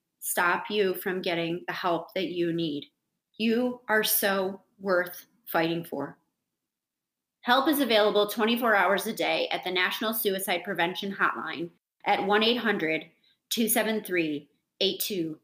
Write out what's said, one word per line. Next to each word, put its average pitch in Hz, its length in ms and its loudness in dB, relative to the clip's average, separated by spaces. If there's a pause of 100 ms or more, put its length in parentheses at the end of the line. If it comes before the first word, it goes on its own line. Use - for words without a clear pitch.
(200)
stop 185 500 0
you 196 240 2
from 185 260 -4
getting 170 460 -2
the 180 60 -6
help 165 420 -2
that 185 140 -2
you 170 240 -2
need. 160 340 -4 (500)
You 240 520 0
are 214 160 4
so 196 560 0 (180)
worth 180 480 -2 (200)
fighting 165 360 0
for. 147 340 -8 (1200)
Help 262 280 4
is 285 120 2
available 208 480 4
twenty-four 233 480 2
hours 196 320 2
a 226 40 -4
day 165 360 -2
at 175 160 -4
the 180 80 -4
National 202 420 0
Suicide 190 480 -2
Prevention 180 500 -4
Hotline 160 560 -2 (380)
at 196 180 2
one 208 200 2
eight 240 140 2
hundred 165 480 0 (440)
two 226 180 0
seven 214 360 0
three 160 440 -2 (320)
eight 196 200 0
two 165 440 -4